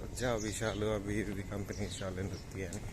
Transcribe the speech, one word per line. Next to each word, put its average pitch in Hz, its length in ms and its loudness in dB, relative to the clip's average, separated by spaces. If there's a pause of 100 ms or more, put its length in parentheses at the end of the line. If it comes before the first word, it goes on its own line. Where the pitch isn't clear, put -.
(200)
జాబ్ 117 240 4
విషయాలు, 107 420 2
అవి 104 340 2
ఇవి 98 240 0
కంపెనీ 101 420 -2
విషయాలు 92 340 -2
ఎందుకు 92 340 -2
తీయని 95 240 -2 (160)